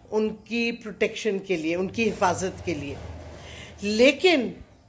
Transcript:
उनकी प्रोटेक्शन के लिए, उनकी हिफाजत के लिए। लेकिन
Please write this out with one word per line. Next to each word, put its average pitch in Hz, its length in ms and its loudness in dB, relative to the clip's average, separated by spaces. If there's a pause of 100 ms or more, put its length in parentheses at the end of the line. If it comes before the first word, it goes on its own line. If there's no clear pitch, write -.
(120)
उनकी 220 600 -2
प्रोटेक्शन 214 680 -2
के 185 180 -2
लिए, 160 180 -2
उनकी 196 280 -2
हिफाजत 190 520 0 (100)
के 175 80 -2
लिए। 143 240 -8 (840)
लेकिन 247 800 4 (260)